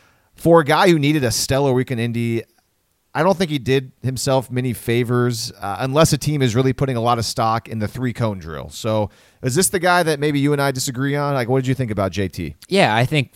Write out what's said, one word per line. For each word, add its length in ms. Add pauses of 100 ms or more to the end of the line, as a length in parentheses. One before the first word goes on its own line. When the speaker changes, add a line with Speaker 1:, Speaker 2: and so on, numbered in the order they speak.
(360)
Speaker 1:
For 240
a 60
guy 240
who 100
needed 240
a 80
stellar 400
week 180
in 100
Indy, 440 (680)
I 120
don't 120
think 140
he 80
did 340 (120)
himself 480
many 200
favors, 880
uh, 200
unless 340
a 40
team 260
is 120
really 180
putting 220
a 60
lot 160
of 80
stock 420
in 120
the 80
three-cone 500
drill. 320
So 400 (320)
is 140
this 140
the 100
guy 240
that 160
maybe 200
you 140
and 80
I 80
disagree 460
on? 180
Like, 160
what 80
did 100
you 60
think 160
about 220
J 160
T? 280 (120)
Speaker 2:
Yeah, 280
I 100
think, 300